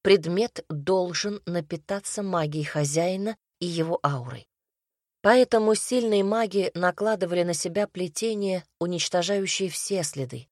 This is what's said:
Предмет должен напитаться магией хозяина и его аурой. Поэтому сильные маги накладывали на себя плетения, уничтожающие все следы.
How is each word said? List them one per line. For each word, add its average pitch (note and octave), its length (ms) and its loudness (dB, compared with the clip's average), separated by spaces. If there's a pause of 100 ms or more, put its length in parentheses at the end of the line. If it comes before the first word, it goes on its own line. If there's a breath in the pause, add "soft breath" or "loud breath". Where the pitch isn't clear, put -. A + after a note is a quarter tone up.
Предмет F#3+ 680 2
должен F3+ 760 -2
напитаться F3 760 -6
магией D#3 420 -2
хозяина E3+ 720 0 (220)
и F3 80 -4
его E3 360 -2
аурой. B2+ 440 -6 (760)
Поэтому A3 540 6
сильные A3 480 0
маги G3 500 0
накладывали F3+ 680 0
на F3 100 0
себя F3+ 340 -2
плетения, F#3+ 760 -4 (160)
уничтожающие F3+ 920 -2
все F#3 340 -4
следы. B2+ 480 -8